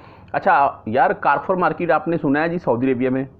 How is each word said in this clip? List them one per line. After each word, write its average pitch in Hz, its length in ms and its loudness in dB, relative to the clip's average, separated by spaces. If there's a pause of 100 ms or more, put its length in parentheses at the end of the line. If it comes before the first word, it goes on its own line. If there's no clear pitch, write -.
(340)
अच्छा 143 540 2
यार, 143 280 2
कारफोर 147 400 0
मार्केट 165 360 0
आपने 160 260 0
सुना 147 240 0
है 170 80 0
जी 170 100 -4
सऊदी 123 280 0
अरेबिया 127 240 0
में? 131 160 -2 (120)